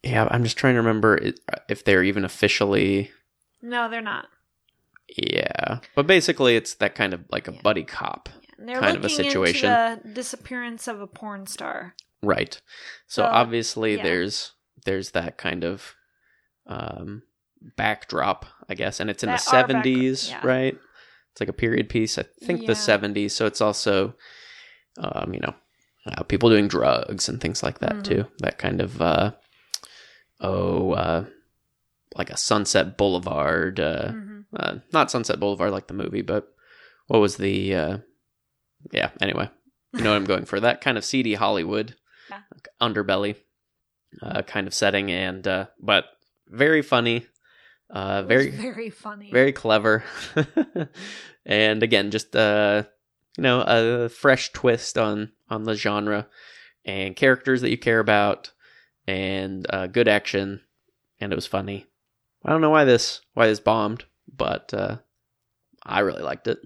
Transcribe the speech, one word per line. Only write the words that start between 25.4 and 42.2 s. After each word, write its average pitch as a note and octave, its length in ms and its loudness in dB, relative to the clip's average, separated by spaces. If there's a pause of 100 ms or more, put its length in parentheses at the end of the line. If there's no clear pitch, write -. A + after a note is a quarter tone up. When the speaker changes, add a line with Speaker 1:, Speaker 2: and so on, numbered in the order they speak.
Speaker 1:
know, - 140 -8 (520)
uh, - 180 -10
people G2+ 260 2
doing G#2 180 6
drugs B1+ 600 0
and B2 120 -6
things - 220 -4
like - 180 -4
that, - 120 -2
Speaker 2:
Mm-hmm. G#3 100 -6
Speaker 1:
too. G2 240 0 (140)
That - 180 -4
kind F#2+ 220 -2
of, F#2 200 -4
uh, E2+ 320 2 (1080)
oh, F#2 520 0
uh, E2+ 320 0 (920)
like - 140 -6
a F#2 60 -10
Sunset G2+ 600 0
Boulevard, F2+ 840 0
uh, D#2+ 280 -2
Speaker 2:
Mm-hmm. G#3 320 -12 (160)
Speaker 1:
uh, G1+ 180 -4 (180)
not E3 180 2
Sunset - 300 -2
Boulevard G2+ 320 0
like F#2+ 140 -6
the F#2 80 -14
movie, G2 280 -4
but G2+ 260 -4 (580)
what A2+ 140 4
was G2+ 160 4
the, G2 380 -2
uh, F2 240 -2 (920)
yeah, - 180 -2 (100)
anyway. G2 280 -2 (460)
You A#2 80 -6
know G#2+ 80 2
what G#2 60 4
I'm G2 80 0
going G2 220 -2
for. G2+ 120 -4
That A#2 220 2
kind B2+ 180 -2
of G2+ 60 -8
seedy A#2 300 -2
Hollywood, G2+ 600 -2 (360)